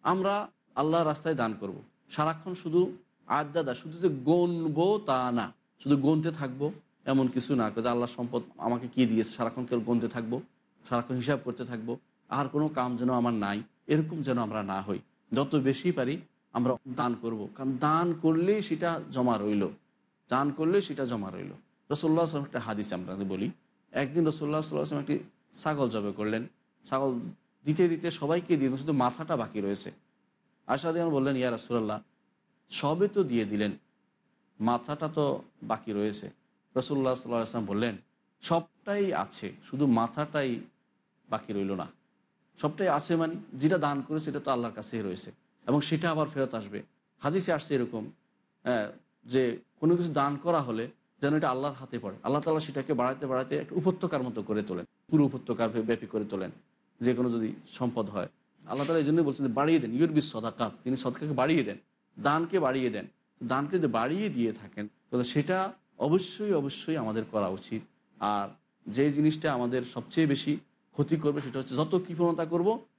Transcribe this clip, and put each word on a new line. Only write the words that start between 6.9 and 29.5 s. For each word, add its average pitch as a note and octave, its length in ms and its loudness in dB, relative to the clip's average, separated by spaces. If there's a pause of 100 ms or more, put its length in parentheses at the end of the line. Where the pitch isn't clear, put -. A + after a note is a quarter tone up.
এমন C3+ 220 4
কিছু B2+ 280 0
না, A2 160 2
যে A2+ 180 0
আল্লাহ A#2+ 260 2
সম্পদ B2 280 -2 (140)
আমাকে A#2+ 300 -2
কি B2+ 180 4
দিয়েছে, A2 240 4
সারাক্ষণ A#2+ 360 -4
কেউ B2 140 0
গণতে A#2 280 2
থাকবো, A#2 340 -4 (480)
সারাক্ষণ B2 260 0
হিসাব B2 280 2
করতে B2 220 -6
থাকবো, A#2 320 -6 (320)
আর C#3 180 0
কোনো D3+ 200 0
কাম B2+ 300 -2
যেন B2 120 2
আমার A#2+ 240 2
নাই, G#2 300 -2 (240)
এরকম D#3 340 2
যেন B2+ 160 0
আমরা G#2+ 260 -2
না G2 180 -2
হই। G2 180 -4 (340)
যত C#3 220 0
বেশি C3+ 360 2
পারি C#3 260 -2 (360)
আমরা B2 240 2 (100)
দান B2 340 -2
করব, A2+ 340 -4
কারণ C3+ 220 -2
দান D#3+ 440 2
করলেই E3+ 400 4
সেটা E3 400 -2 (100)
জমা B2 260 2
রইল, G2+ 300 2 (640)
দান C#3 220 2
করলেই D#3+ 300 2
সেটা C#3+ 240 -4
জমা A2 240 -4
রইল। F#2 140 -10
রাসূলুল্লাহ - 520 -8
সাল্লাল্লাহু D#3+ 220 4
আলাইহি - 0 -
ওয়াসাল্লাম D#3 280 0
একটা C3 140 -6
হাদিস G#2+ 340 -4
আমরা F2+ 220 -6
যদি G2 100 -4
বলি, F#2+ 260 -2 (400)
একদিন C#3+ 340 0
রাসূলুল্লাহ D#3 360 0
সাল্লাল্লাহু D#3 340 -4
আলাইহি C#3+ 180 -2
ওয়াসাল্লাম - 140 -4 (240)
একটি - 80 -20
ছাগল C#3+ 300 0
জবাই G#2 240 -2
করলেন, G#2+ 340 -2 (380)
ছাগল C3+ 340 0 (460)
দিতে E3 240 4
দিতে E3 220 -2
সবাইকে E3 360 -2
দিয়ে E3 120 2
দিলেন, C3 180 0
শুধু D3+ 160 -2
মাথাটা C#3 440 0
বাকি G#2+ 240 -4